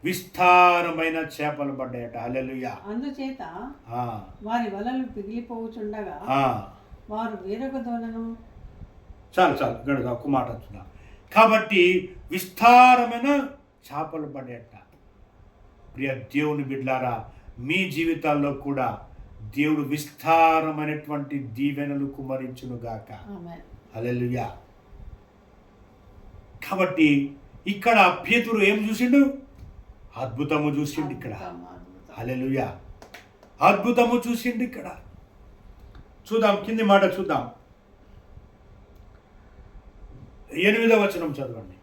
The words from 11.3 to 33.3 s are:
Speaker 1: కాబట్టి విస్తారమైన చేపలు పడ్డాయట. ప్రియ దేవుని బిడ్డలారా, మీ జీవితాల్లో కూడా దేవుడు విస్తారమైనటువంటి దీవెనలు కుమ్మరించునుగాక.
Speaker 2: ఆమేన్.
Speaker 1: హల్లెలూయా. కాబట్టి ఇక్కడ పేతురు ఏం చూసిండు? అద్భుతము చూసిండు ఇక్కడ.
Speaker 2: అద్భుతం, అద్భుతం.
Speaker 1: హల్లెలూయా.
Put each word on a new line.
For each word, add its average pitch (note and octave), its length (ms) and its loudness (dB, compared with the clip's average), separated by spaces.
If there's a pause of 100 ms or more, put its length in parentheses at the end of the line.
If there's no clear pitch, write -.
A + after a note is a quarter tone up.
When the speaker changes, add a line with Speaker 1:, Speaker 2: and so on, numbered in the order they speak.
Speaker 1:
కాబట్టి G#3 800 4 (160)
విస్తారమైన B3 1160 6 (380)
చేపలు D#3 420 -8
పడ్డాయట. B2 500 -14 (1160)
ప్రియ C3 200 -4
దేవుని C#3+ 480 -2
బిడ్డలారా, B2+ 680 -4 (300)
మీ D#3+ 320 -2
జీవితాల్లో D3 640 0
కూడా C#3 460 -4 (580)
దేవుడు D3 240 2
విస్తారమైనటువంటి D3+ 1600 0
దీవెనలు C#3 680 -4
కుమ్మరించునుగాక. B2+ 1080 -10
Speaker 2:
ఆమేన్. - 840 -16
Speaker 1:
హల్లెలూయా. B2 600 -4 (2000)
కాబట్టి D#3 680 2 (320)
ఇక్కడ G3+ 500 4 (140)
పేతురు A3+ 320 2
ఏం G#3+ 260 2
చూసిండు? B3 440 4 (840)
అద్భుతము C#3+ 580 -2
చూసిండు C#3+ 340 -4
ఇక్కడ. A#2 220 -10
Speaker 2:
అద్భుతం, F3+ 220 -12
అద్భుతం. - 640 -20
Speaker 1:
హల్లెలూయా. B2+ 600 -4 (840)